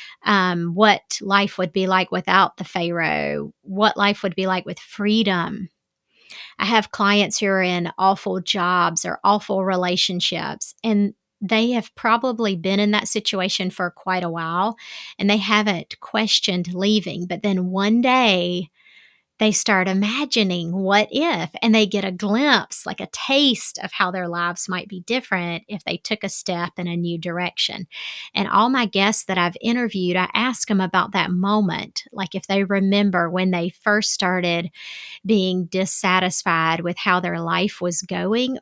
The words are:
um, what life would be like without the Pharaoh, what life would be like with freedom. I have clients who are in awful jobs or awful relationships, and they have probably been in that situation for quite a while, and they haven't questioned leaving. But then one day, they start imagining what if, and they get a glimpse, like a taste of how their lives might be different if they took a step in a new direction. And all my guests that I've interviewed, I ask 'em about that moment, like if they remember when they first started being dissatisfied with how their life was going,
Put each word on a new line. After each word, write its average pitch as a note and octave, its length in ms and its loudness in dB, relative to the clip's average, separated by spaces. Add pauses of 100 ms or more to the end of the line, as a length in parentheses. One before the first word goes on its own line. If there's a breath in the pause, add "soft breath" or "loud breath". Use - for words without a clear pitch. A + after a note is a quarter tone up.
(260 loud breath)
um, F3 480 2
what G#3 480 2
life G3 380 0
would F3+ 120 -2
be F#3+ 140 0
like F#3 260 0
without F#3 460 2
the F#3 60 -6
Pharaoh, D3+ 1000 -2
what G3+ 340 2
life G3+ 280 2
would F#3 100 -2
be F#3+ 140 -2
like F#3 180 -2
with F3+ 140 -10
freedom. G3+ 880 0 (880 loud breath)
I - 80 -2
have A3 260 2
clients G3+ 460 2
who G#3+ 80 -2
are F#3+ 160 2
in F3+ 380 0
awful F#3+ 420 2
jobs F3 640 0
or F3 180 -6
awful G3 400 2
relationships, F3+ 1080 -2 (100)
and G#3 300 2 (260)
they A3 320 0
have A#3 220 -4
probably A3+ 640 0
been F#3 240 0
in G#3 120 2
that G#3 160 0
situation F#3+ 640 -2
for F3+ 220 -6
quite F#3 320 -4
a E3+ 60 -2
while, E3+ 460 -2 (440 loud breath)
and G3+ 100 2
they G#3 80 6
haven't G#3 640 0
questioned F3+ 720 -2
leaving. F3+ 540 0
But F3 160 -6
then F#3 260 0
one G3+ 320 2
day, F#3+ 720 2 (680 soft breath)
they G#3+ 120 4
start F#3+ 360 2
imagining F#3+ 840 0
what G3 400 2
if, C4 400 -2 (100)
and A3 140 4
they A3 100 6
get G3 180 -2
a F#3+ 80 -4
glimpse, G#3+ 760 0
like - 120 -8
a F#3 120 -10
taste C4+ 720 0
of F3+ 80 -8
how F#3+ 180 -2
their F3+ 180 -4
lives F3 400 -4
might F3+ 200 -6
be F#3 140 -12
different F3 680 -4
if G#3 160 -10
they F3 140 -4
took - 260 -6
a G3 60 -4
step E3+ 480 -4
in F3 100 -4
a E3+ 100 -4
new E3+ 220 -4
direction. F3 640 -4 (480 loud breath)
And - 140 0
all G#3+ 220 4
my B3 180 2
guests G3 380 0
that F#3 120 -2
I've F3 240 0
interviewed, G#3+ 560 0
I F#3 160 0
ask A#3+ 380 0
'em G3 100 4
about F#3 300 2
that F3+ 180 2
moment, F#3 840 0
like F#3+ 220 -8
if F#3 140 -6
they G3 160 2
remember G3 640 2
when F#3 220 2
they F3 180 0
first G#3+ 420 0
started F3 600 0 (520 loud breath)
being F#3 420 2
dissatisfied F3+ 1120 0
with E3+ 180 -4
how F3+ 220 2
their F3 200 -4
life F3 400 -2
was F3 220 -4
going, G#3+ 600 -2